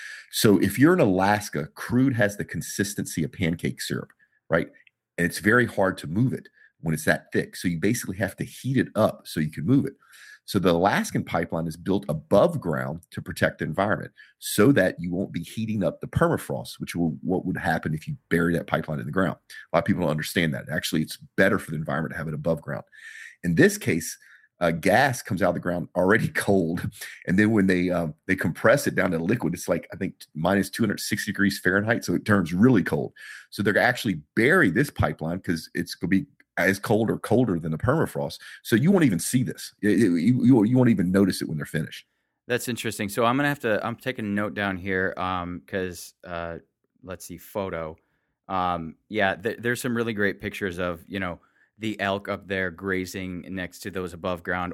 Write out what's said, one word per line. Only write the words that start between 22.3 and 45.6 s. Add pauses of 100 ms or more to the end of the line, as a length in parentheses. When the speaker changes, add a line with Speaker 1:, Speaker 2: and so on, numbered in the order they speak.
Speaker 1:
above
ground. (600)
In
this
case, (440)
uh,
gas
comes
out
of
the
ground
already
<laughs>
cold. (380)
And
then
when
they,
um, (140)
they
compress
it
down
to
liquid,
it's
like,
I
think, (220)
minus
two
hundred
sixty
degrees
Fahrenheit.
So
it
turns
really
cold. (360)
So
they're
gonna
actually (140)
bury
this
pipeline
'cause
it's
gonna
be (300)
as
cold
or
colder
than
the
permafrost. (240)
So
you
won't
even
see
this.
It,
it,
you,
you,
you
won't
even
notice
it
when
they're
finished. (420)
Speaker 2:
That's
interesting.
So
I'm
gonna
have
to,
I'm
taking
a
note
down
here,
um,